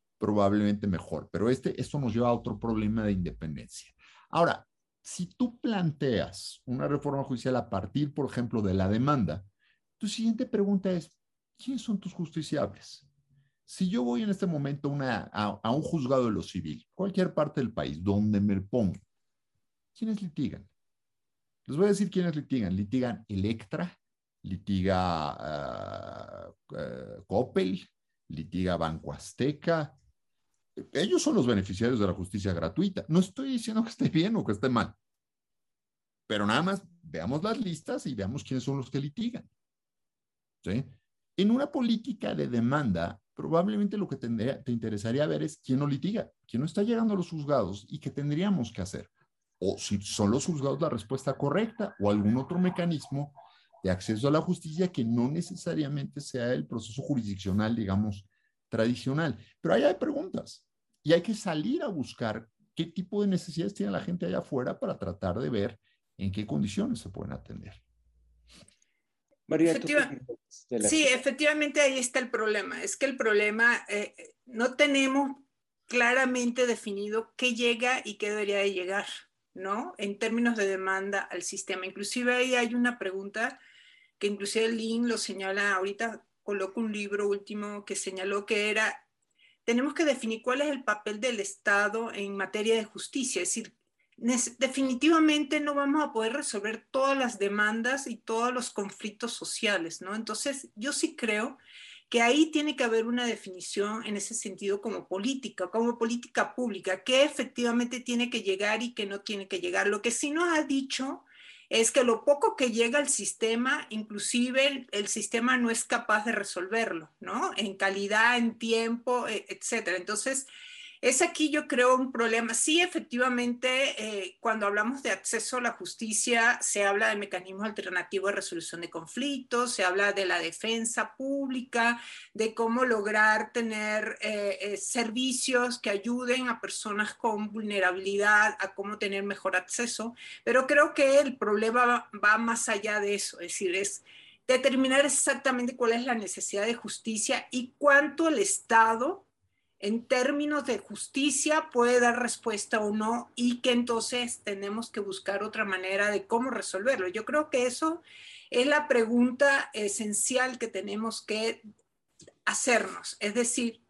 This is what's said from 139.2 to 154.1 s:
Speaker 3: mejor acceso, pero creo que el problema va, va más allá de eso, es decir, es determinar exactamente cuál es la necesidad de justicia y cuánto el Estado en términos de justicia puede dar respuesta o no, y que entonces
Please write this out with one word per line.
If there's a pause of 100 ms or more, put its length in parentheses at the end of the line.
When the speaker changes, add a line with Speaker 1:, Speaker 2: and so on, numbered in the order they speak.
Speaker 3:
mejor
acceso, (300)
pero
creo
que
el
problema
va, (140)
va
más
allá
de
eso,
es
decir,
es (420)
determinar
exactamente
cuál
es
la
necesidad
de
justicia
y
cuánto
el
Estado (580)
en
términos
de
justicia
puede
dar
respuesta
o
no,
y
que
entonces